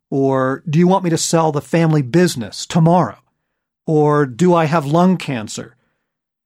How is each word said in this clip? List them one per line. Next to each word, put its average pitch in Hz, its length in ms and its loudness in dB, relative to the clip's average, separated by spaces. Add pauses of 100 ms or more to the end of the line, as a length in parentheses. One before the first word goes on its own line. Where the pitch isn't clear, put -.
Or, 135 580 -2
"Do 151 120 0
you 175 80 4
want 190 160 2
me 170 80 -2
to 160 80 -2
sell 160 320 0
the 147 100 -4
family 160 400 0
business 131 640 -2
tomorrow?" 165 540 0 (680)
Or, 147 400 2
"Do 170 300 0
I 165 100 2
have 151 220 -2
lung 175 300 2
cancer?" 120 580 -10 (720)